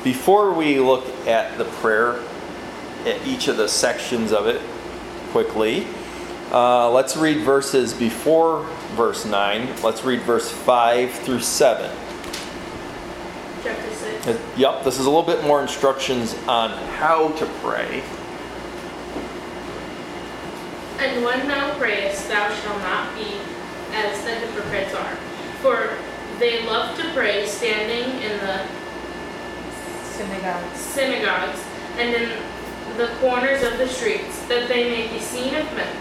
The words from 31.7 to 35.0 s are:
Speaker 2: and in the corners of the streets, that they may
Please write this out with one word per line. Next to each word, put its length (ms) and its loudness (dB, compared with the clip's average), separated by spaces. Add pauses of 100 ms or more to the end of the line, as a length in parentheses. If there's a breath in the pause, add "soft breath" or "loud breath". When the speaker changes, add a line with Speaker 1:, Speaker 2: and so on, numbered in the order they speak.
Speaker 2:
and 180 0
in 140 0 (680)
the 100 2 (140)
corners 420 4
of 140 0
the 100 2
streets, 600 -2
that 200 0
they 220 2
may 240 -2